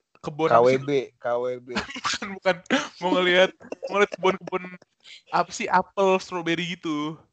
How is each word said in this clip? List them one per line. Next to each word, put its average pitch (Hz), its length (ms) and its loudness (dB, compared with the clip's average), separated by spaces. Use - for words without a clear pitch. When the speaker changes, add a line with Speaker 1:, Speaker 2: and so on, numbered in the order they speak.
Speaker 1:
kebun 156 260 -2
apa 117 140 6
sih? - 0 -
Speaker 2:
K - 0 -
W 123 60 8
B, 135 100 -8
K - 160 -6
W 123 100 -4
B. 123 80 -20
Speaker 1:
<laughs> - 140 -14
Bukan, - 240 -4
bukan. 185 160 0
Mau 180 80 0
ngelihat, 180 400 4
mau 190 80 -2
ngelihat 202 160 2
kebun-kebun 180 480 -2
apa 170 160 0
sih, - 160 -6
apel, 190 500 2
strawberry 170 640 -4
gitu. 151 400 -6